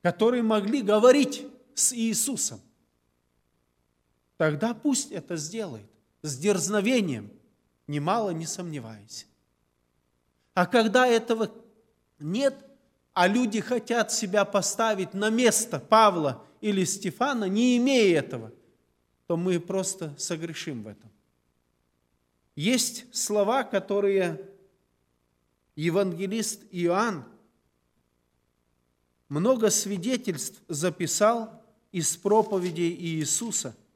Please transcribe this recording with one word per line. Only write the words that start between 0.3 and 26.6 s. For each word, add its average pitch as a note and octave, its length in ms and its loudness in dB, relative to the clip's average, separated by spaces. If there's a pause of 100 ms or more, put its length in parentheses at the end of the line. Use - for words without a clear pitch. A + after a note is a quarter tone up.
могли A3 380 2
говорить B3 640 6 (260)
с - 200 0
Иисусом, A3+ 680 -2 (1800)
тогда D#3 360 0
пусть B3 380 -4
это E3+ 260 -10
сделает D#3 480 -10 (360)
с C#3+ 160 -8
дерзновением, F#3+ 920 0 (560)
немало F3+ 440 -2
не E3 140 -6
сомневаясь. A#2+ 840 -12 (1300)
А F3+ 120 4
когда A3+ 420 4
этого A#3 440 0 (680)
нет, B3 460 -2 (480)
а F3+ 140 4
люди A3 340 0
хотят A3+ 500 -2
себя G3+ 320 0
поставить G3+ 720 -2
на G#3 160 -2
место A3 500 2
Павла F3+ 680 4 (140)
или G3 240 0
Стефана, A3+ 640 -2
не A#3+ 320 2
имея A#3 420 4
этого, A#2 320 -8 (760)
то E3+ 100 -2
мы F3 220 0
просто F3+ 580 -6
согрешим D#3 680 -8
в G#2+ 40 -14
этом. G#2 220 -20 (1500)
Есть G#3+ 500 -2 (100)
слова, G#3 480 0
которые G3 840 0 (1300)
евангелист F#3+ 960 -2